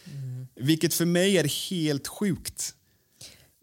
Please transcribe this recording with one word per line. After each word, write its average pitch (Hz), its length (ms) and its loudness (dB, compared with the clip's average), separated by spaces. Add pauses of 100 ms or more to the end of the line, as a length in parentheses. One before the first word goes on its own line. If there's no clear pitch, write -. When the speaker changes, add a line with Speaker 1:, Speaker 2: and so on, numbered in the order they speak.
Speaker 1:
Mm. 131 500 -10
Speaker 2:
Vilket 160 400 2
för 170 100 2
mig 175 340 4
är - 320 0
helt 151 380 0
sjukt. - 680 -4 (880)